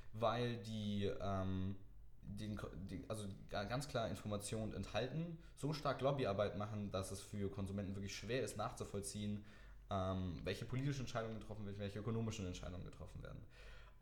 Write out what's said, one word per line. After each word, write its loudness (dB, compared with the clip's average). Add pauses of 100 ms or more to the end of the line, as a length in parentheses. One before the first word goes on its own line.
(140)
weil 4
die, 2 (100)
ähm, 4 (480)
den -2
Ko-, -2 (180)
die, -2
also -2 (240)
ga-, 0
ganz 0
klar 2
Informationen 0
enthalten, 0 (180)
so 2
stark 2
Lobbyarbeit 6
machen, 0
dass 2
es -4
für 0
Konsumenten 0
wirklich -2
schwer 0
ist -2
nachzuvollziehen, -2 (460)
ähm, 2
welche 0
politischen 2
Entscheidungen -2
getroffen -4
werden, -4
welche -2
ökonomischen 2
Entscheidungen -4
getroffen -8
werden. -8 (600)